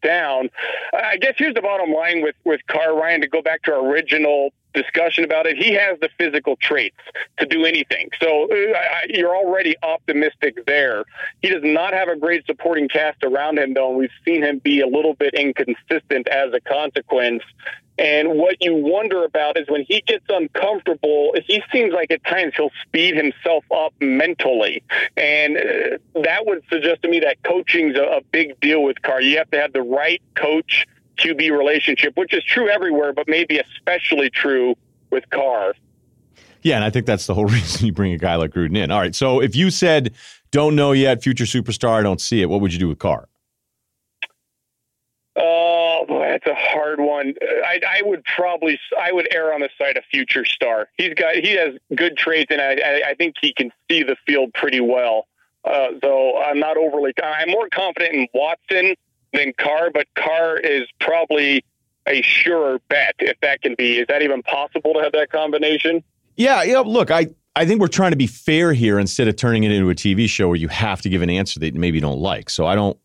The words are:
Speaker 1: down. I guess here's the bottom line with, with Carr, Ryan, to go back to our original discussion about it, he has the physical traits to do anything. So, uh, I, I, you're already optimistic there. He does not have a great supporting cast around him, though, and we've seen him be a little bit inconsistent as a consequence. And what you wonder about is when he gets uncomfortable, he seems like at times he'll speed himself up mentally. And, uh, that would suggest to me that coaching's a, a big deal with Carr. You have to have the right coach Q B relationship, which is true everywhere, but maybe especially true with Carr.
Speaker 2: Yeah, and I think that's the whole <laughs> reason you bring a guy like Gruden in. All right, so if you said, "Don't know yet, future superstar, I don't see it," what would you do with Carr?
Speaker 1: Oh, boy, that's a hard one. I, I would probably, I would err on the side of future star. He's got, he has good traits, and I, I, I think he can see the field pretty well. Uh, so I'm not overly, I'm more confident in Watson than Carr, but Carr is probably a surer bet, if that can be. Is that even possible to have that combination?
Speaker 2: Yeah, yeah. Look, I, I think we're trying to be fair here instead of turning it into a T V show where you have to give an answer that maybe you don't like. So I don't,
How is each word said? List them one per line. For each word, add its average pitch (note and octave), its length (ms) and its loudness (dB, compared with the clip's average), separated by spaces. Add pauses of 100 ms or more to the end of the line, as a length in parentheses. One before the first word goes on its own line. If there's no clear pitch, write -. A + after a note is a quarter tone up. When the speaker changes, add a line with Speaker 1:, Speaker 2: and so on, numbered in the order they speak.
Speaker 1:
down. D3 480 0 (440)
I G#3+ 220 -2
guess C4 220 0
here's D4 160 0
the A3 80 -2
bottom F#3+ 320 -2
line E3 280 0
with, D3+ 220 -2
with D3+ 240 2
Carr, D#3+ 260 0
Ryan, D#3+ 280 0
to D3 60 -2
go D#3+ 140 0
back D#3+ 220 -2
to D#3+ 100 0
our C3 140 0
original D3 640 2 (240)
discussion D#3+ 500 0
about D#3+ 220 0
it, D#3+ 100 0
he G3+ 180 2
has G3 260 0
the D#3 180 -2
physical D3 380 0
traits B2 420 -2 (400)
to - 80 -2
do D#3+ 180 0
anything. D3 460 -2 (100)
So, D#3 320 2
uh, - 40 0
I, G3+ 240 0
I, E3 280 -2
you're F3+ 280 0
already F#3 480 0
optimistic D3 840 -2
there. C3 380 0 (400)
He F#3+ 60 0
does F#3 140 -2
not D#3+ 300 0
have F#3 140 0
a E3+ 80 -2
great E3 320 -2
supporting D3+ 420 -2
cast D3+ 340 -2
around C#3+ 360 0
him, C3+ 160 -2
though, C3 140 0
and C3 100 -2
we've C3 100 0 (160)
seen E3 160 0
him D3 160 0
be C#3+ 240 0
a C3+ 60 2
little D3+ 260 0
bit C#3+ 220 -2
inconsistent C#3 920 -2
as C3+ 260 0
a B2 80 2
consequence. C3 840 -2 (560)
And D3+ 400 2
what F#3 240 2
you E3+ 100 2
wonder F3+ 500 0
about D3+ 360 -2
is D3 100 -6
when C#3+ 180 -2
he G#3+ 140 0
gets - 260 -4
uncomfortable, D#3+ 1080 0 (100)
he G3+ 160 0 (100)
seems A3+ 220 0
like E3 160 -2
at D#3+ 140 -2
times F3 340 -2
he'll D3+ 140 0 (100)
speed E3 340 0
himself D3+ 560 0
up D#3 300 -2
mentally. C3+ 800 0 (340)
And, D3+ 400 0
uh, - 680 -4
that F#3+ 240 -2
would F#3 200 -2
suggest E3 360 -2
to E3+ 60 0
me E3+ 100 2
that D3 240 -2
coaching's E3+ 520 0
a, C#3 100 2
a D3 160 0 (100)
big D#3 280 -2
deal D3+ 220 2
with C3+ 220 0
Carr. C3 180 -2
You C#3 160 2
have D#3+ 140 -4
to D3 100 0
have C#3+ 120 -4
the C3 100 0
right D3 360 -2 (140)
coach - 540 0 (280)
Q E3 200 -2
B D#3 160 0
relationship, C#3+ 640 0
which F3+ 160 -2
is E3+ 100 0
true A#3+ 240 0
everywhere, F#3 460 0
but C#3+ 140 -4
maybe D#3 320 0
especially D3 720 -2
true B2+ 420 0 (380)
with C3 180 -2
Carr. B2 460 -2 (880)
Speaker 2:
Yeah, D3 140 4
and G#2+ 60 2
I G#2+ 60 2
think A#2 160 0
that's G#2 220 0
the F#2+ 80 0
whole G#2 100 2
<laughs> A2 140 2
reason E2+ 260 -2
you G#2 80 0
bring F#2+ 200 0
a E2+ 40 -4
guy E2+ 180 0
like E2 140 0
Gruden E2+ 260 -2
in. F#2+ 140 0
All G2+ 100 0
right, F2+ 140 0
so C3 260 2
if A2+ 160 0
you F3+ 140 2
said, D3+ 460 2 (340)
"Don't D3+ 260 2
know C#3+ 160 4
yet, C3+ 300 4
future B2 220 0
superstar, A#2 480 -2
I A2+ 100 4
don't G2 180 2
see A2+ 220 0
it," F2 80 2
what G2+ 120 2
would F#2+ 120 0
you E2+ 60 -4
do F2+ 80 0
with D2+ 100 -4
Carr? D2 320 -2 (2000)
Speaker 1:
Oh, E3 720 0
boy, D3 220 -2
that's D3 180 -2
a C#3+ 80 -2
hard D3+ 440 -2
one. C#3+ 360 -2 (280)
I, F3 240 -2
I G3 140 0
would G3+ 220 -2
probably, E3 560 -2 (200)
I F3 120 -2
would F3+ 200 0
err D#3+ 220 0
on D3 80 -4
the C#3 160 -4
side C#3 200 0
of B2 80 -8
future C3 400 -2
star. A2 520 -2
He's E3+ 160 0
got, E3 220 0
he F3+ 160 2
has E3 220 0 (220)
good E3+ 220 -2
traits, D#3+ 320 0
and D3+ 100 0
I, C3+ 140 0
I, C#3+ 360 0
I C#3 40 0
think E3 260 -2
he C#3+ 140 -2
can B2 180 -4 (180)
see E3 120 2
the C3 140 0 (100)
field C3+ 300 0
pretty C3 240 -2
well. A#2+ 480 0 (360)
Uh, C3+ 260 0 (140)
so C3+ 360 2
I'm C#3+ 200 0
not D#3 160 0
overly, D3 380 0 (100)
I'm D#3 280 -2
more G#3+ 200 0
confident F3 440 -2
in C3 180 -2
Watson F3+ 600 0 (360)
than C#3 260 -2
Carr, D#3+ 340 0
but D3 140 -2 (100)
Carr D#3+ 440 0
is C#3+ 240 0 (160)
probably D3 640 0 (420)
a C#3 140 2
surer D#3+ 560 2 (100)
bet, C3+ 300 0
if - 240 -2
that C#3 220 0
can B2 120 0
be. A#2+ 220 0
Is A#2+ 100 0
that D3 140 0
even C#3 220 0
possible D3 500 -2
to D#3 60 2
have D3+ 140 0
that D3+ 180 0
combination? D#3 720 0 (320)
Speaker 2:
Yeah, A#3+ 260 4
yeah. B3+ 200 4
Look, A3 280 2
I, E3 200 2 (260)
I D#3+ 100 2
think G#3 160 4
we're F#3 60 4
trying F#3 240 2
to D#3 60 2
be C3 100 4
fair D#3+ 460 2
here A2 260 4
instead G2+ 280 2
of G#2+ 80 2
turning A2+ 280 2
it G#2+ 80 4
into G2 180 4
a F2 60 2
T G2 180 0
V A2 140 2
show G2 220 0
where F2 80 2
you D#2+ 100 -2
have G2+ 340 -2
to G#2 80 -4
give F2+ 140 0
an F2 80 2
answer F#2+ 300 -2
that D#2 120 -2
maybe E2+ 240 0
you D2+ 40 0
don't C#2 180 -2
like. F2+ 320 -4
So D#2+ 160 -2
I F#2 80 2
don't, G2+ 300 0